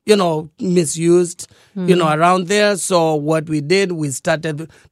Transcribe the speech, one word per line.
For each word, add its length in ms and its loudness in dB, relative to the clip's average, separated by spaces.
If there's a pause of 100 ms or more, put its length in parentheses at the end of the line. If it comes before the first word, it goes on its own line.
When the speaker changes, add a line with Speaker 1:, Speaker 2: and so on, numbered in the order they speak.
Speaker 1:
you 100 4
know, 340 0 (100)
misused, 880 0 (280)
you 200 0
know, 100 2
Speaker 2:
Mm-hmm. 160 0
Speaker 1:
around 260 2
there. 300 2
So 380 0
what 340 -2
we 120 -2
did, 320 0
we 160 -4
started 600 -4 (220)